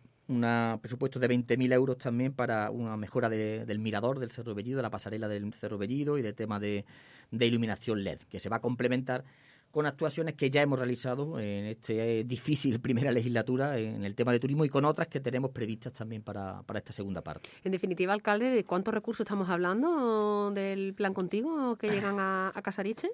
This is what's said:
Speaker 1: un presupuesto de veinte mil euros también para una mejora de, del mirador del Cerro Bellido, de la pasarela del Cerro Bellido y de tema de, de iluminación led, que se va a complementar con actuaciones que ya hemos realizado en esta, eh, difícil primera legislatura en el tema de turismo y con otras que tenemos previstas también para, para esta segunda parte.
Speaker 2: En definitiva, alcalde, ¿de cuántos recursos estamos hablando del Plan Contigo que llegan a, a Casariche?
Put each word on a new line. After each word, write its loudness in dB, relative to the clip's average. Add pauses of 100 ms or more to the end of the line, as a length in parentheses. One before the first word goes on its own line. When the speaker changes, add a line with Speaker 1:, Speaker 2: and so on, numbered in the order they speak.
(280)
Speaker 1:
un 2
presupuesto -4
de 4
veinte 4
mil 4
euros 4
también 0
para 0
una -4
mejora 0
de, -2
del -2
mirador 0
del -4
Cerro -8
Bellido, -4
de 0
la -2
pasarela -6
del -4
Cerro -6
Bellido 0
y 0
de -2
tema -2
de, -2 (460)
de 4
iluminación 0
led, -4 (100)
que -10
se -4
va 0
a 0
complementar 0 (460)
con 0
actuaciones -2
que 2
ya 6
hemos 4
realizado -2
en -2
esta, -6
eh, 2
difícil 0
primera 2
legislatura 2
en -4
el -4
tema 2
de 6
turismo 2
y 2
con 4
otras 2
que -4
tenemos 0
previstas -6
también -8
para, -8
para -6
esta -10
segunda -4
parte. -10 (120)
Speaker 2:
En -2
definitiva, 0
alcalde, 2
¿de 2
cuántos 0
recursos -2
estamos -2
hablando 2
del -2
Plan 0
Contigo 0
que -2
llegan 0
a, 0
a -8
Casariche? -2